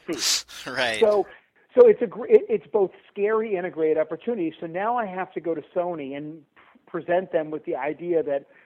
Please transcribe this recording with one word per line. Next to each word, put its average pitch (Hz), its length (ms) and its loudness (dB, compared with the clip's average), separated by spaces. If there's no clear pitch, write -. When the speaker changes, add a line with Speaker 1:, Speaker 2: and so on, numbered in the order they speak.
Speaker 1:
the 175 80 -6
seat. - 320 -2
Speaker 2:
<laughs> - 160 -12
Right. 123 280 0
Speaker 1:
So, 107 260 4
so 247 140 10
it's 214 160 6
a 233 40 -2
gr-, 185 200 -10
it, 247 200 6
it's 220 200 -4
both 196 240 0
scary 220 440 -2
and 175 100 -4
a 175 60 -6
great 156 260 0
opportunity. 160 640 -2
So 175 80 -10
now 196 280 -4
I 233 120 -2
have 185 260 -8
to 175 80 -8
go 165 140 -4
to 147 80 -10
Sony 165 400 -4
and 151 280 -12
present 175 460 -2
them 156 180 -2
with 156 160 -8
the 165 100 -6
idea 156 460 -2
that 139 240 -2